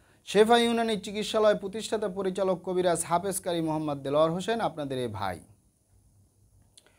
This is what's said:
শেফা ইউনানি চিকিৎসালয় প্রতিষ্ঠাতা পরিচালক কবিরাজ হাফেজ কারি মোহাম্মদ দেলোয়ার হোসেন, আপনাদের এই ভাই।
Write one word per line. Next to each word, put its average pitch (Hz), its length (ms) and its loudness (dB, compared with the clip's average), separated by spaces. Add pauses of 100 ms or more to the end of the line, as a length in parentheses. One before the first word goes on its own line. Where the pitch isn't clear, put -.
(260)
শেফা 220 320 6
ইউনানি 233 400 2
চিকিৎসালয় 208 580 2
প্রতিষ্ঠাতা 208 540 -4
পরিচালক 190 540 -2
কবিরাজ 180 400 0
হাফেজ 180 360 -2
কারি 175 220 -2
মোহাম্মদ 156 360 -2
দেলোয়ার 143 340 2
হোসেন, 202 300 -2
আপনাদের 147 360 -4
এই 123 100 -2
ভাই। 98 320 -6 (1600)